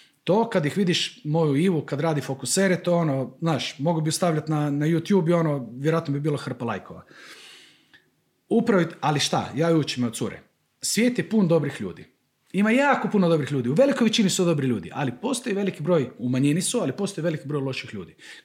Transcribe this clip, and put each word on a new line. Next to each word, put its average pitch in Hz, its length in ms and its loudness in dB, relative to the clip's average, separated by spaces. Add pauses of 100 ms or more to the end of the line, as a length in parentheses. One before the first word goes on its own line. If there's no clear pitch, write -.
(240)
To 226 260 2
kad 175 160 0
ih 143 120 -2
vidiš, - 460 0
moju 151 320 2
Ivu, 165 260 2
kad 139 180 -6
radi 156 220 0
fokusere, 175 640 0
to 175 140 2
ono, 135 420 -2
znaš, 156 400 -2
mogu 160 220 0
bi 156 100 0
stavljati 156 400 0
na, 147 180 0
na 143 160 0
YouTube 165 440 2
i 175 40 4
ono, 147 380 0
vjerojatno 151 420 0
bi 143 60 -2
bilo 147 180 0
hrpa 127 280 -8
lajkova. 92 400 -8 (1400)
Upravo, 226 340 4 (180)
ali 143 180 0
šta, - 360 -2
ja 160 140 2
ju 165 100 4
učim 127 240 -2
od 117 120 -4
cure. 95 260 -6 (400)
Svijet 240 360 0
je 170 120 -4
pun 214 180 2
dobrih 147 340 0
ljudi. 87 240 -10 (480)
Ima 208 180 2
jako 254 400 2
puno 185 180 4
dobrih 151 220 2
ljudi, 123 180 0
u 135 40 0
velikoj 247 320 4
većini 220 240 2
su 185 160 0
dobri 147 220 2
ljudi, 104 260 -2
ali 131 280 -2
postoji 233 340 -4
veliki 185 280 -4
broj, 156 340 2
u 123 120 -4
manjini 143 320 2
su, 233 180 -2
ali 151 120 0
postoji 190 320 -4
veliki 156 240 -4
broj 143 140 -4
loših 131 320 -6
ljudi, 87 220 -14 (300)